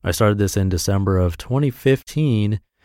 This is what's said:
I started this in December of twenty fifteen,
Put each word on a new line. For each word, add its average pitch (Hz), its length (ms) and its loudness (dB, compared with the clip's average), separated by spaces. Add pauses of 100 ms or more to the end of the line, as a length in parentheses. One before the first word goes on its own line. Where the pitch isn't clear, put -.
I - 60 -2
started 104 280 2
this 98 180 0
in 95 120 0
December 95 500 0
of 87 200 0
twenty 135 320 -2
fifteen, 120 880 0 (240)